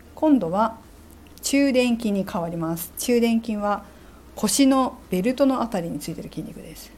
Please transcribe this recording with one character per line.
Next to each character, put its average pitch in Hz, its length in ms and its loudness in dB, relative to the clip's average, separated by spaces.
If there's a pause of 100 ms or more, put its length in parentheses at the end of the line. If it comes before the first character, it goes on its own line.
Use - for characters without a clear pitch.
(140)
今 302 240 4
度 170 120 -2
は 214 260 0 (680)
中 277 300 2
殿 247 240 2
筋 226 160 -2
に 190 180 -2
変 185 100 -4
わ 170 80 -4
り 170 80 -6
ま 165 200 -2
す。 - 220 -10
中 240 220 2
殿 226 200 2
筋 226 160 -4
は 202 280 -2 (500)
腰 240 320 2
の 262 320 2 (120)
ベ 185 120 -2
ル 247 120 0
ト 285 100 2
の 269 160 2
あ 226 80 -2
た 196 120 -2
り 170 100 -6
に 143 80 -8
つ - 120 -10
い 156 40 -6
て - 80 -12
る 160 80 -12
筋 160 120 -10
肉 - 200 -14
で 156 120 -16
す。 - 240 -20